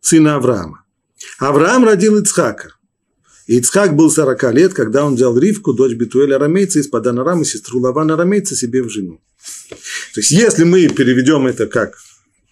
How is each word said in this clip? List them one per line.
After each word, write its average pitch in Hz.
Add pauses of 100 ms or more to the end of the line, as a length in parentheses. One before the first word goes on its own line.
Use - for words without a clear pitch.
сына 156
Авраама. 110 (540)
Авраам 160
родил 214
Ицхака. - (760)
И 117
Ицхак 185
был 151
сорока 139
лет, 175
когда 113
он 143
взял 120
Ривку, 139
дочь 127
Бетуэля 127
Арамейца, 160
из 143
Падан 120
Арама, 156
сестру -
Лавана 147
Арамейца, 180
себе 123
в 117
жену. 92 (920)
То 107
есть, 104
если 175
мы 175
переведём 131
это 117
как 107 (540)